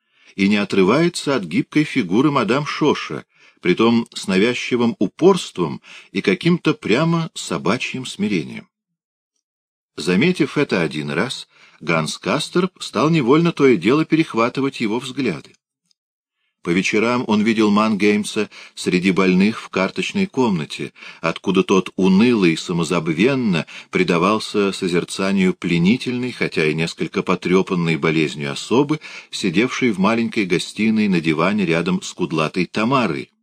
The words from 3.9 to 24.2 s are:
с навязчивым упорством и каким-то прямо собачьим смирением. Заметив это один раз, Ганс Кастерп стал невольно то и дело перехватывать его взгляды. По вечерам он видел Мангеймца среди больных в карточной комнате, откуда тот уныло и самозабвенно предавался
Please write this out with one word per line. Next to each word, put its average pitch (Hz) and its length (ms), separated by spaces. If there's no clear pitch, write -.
с - 100
навязчивым 117 720
упорством 98 840
и 95 100
каким-то 160 520
прямо 165 600
собачьим - 720
смирением. 90 600
Заметив 139 580
это 120 240
один 73 300
раз, 101 360
Ганс 80 360
Кастерп 156 640
стал 127 280
невольно 160 420
то 143 160
и 123 80
дело 120 300
перехватывать 131 760
его 110 180
взгляды. 123 580
По - 80
вечерам 107 580
он 107 140
видел 107 280
Мангеймца 104 800
среди 95 360
больных 95 500
в - 60
карточной - 580
комнате, 90 680
откуда 92 440
тот 95 340
уныло 98 480
и 82 100
самозабвенно 87 1120
предавался 95 800